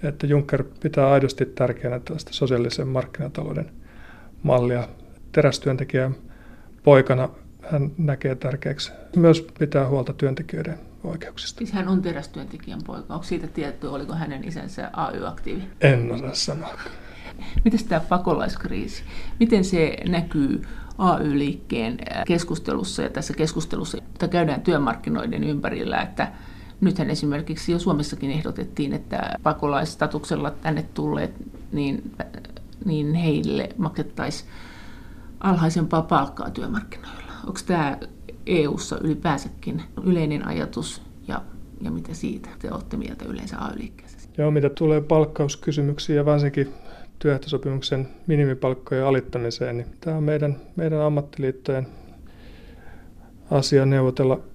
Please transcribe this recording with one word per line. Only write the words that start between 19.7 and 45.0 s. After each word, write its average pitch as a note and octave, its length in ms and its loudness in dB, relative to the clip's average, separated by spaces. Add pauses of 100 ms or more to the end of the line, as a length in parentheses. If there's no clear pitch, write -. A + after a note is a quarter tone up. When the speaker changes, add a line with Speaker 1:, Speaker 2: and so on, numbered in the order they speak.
Speaker 2:
näkyy E3 540 2 (360)
A F3+ 200 4
Y-liikkeen, C#3+ 800 0 (140)
äh, - 120 -2
keskustelussa E3+ 800 0
ja - 80 -2
tässä - 240 -4
keskustelussa, - 640 -2 (140)
jota - 160 -2
käydään E3 320 2
työmarkkinoiden D3 840 0
ympärillä, - 580 0
että - 300 -4 (480)
nythän E3 300 2
esimerkiksi D3+ 640 -2
jo E3+ 60 2
Suomessakin D3+ 520 0
ehdotettiin, D3 640 -2
että - 500 -4
pakolaistatuksella D3+ 1080 0
tänne D#3 340 -2 (100)
tulleet, D3 400 -2 (380)
niin, C#3+ 380 -2 (100)
äh, - 60 -6 (580)
niin D3+ 300 2
heille C#3+ 640 2
maksettaisiin - 720 -4 (880)
alhaisempaa E3 640 4
palkkaa - 480 0
työmarkkinoilla. - 840 -8 (140)
Onks - 160 -6
tää D#3 360 0 (480)
E D#3 220 4
U:ssa - 320 -4
ylipäänsäkin - 840 -2 (220)
yleinen D#3+ 440 2
ajatus - 540 -4 (260)
ja, - 140 -4 (380)
ja - 100 -6
mitä E2 240 -6
siitä - 340 -6 (100)
te - 140 -8
ootte - 240 -8
mieltä - 280 -8
yleensä - 340 -8
A - 140 -6
Y-liikkeessä? - 560 -14 (100)
Speaker 1:
Joo, D3+ 120 4
mitä C#3+ 200 4
tulee D3+ 300 4